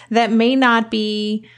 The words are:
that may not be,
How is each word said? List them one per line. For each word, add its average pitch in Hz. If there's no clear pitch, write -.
that 226
may 233
not 233
be, 214